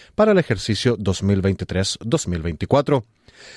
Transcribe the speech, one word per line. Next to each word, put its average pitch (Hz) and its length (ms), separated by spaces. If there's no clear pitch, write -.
para 214 160
el 202 60
ejercicio 117 600
dos 95 260
mil 98 180
veintitrés, 95 580
dos - 280
mil 87 140
veinticuatro. 123 640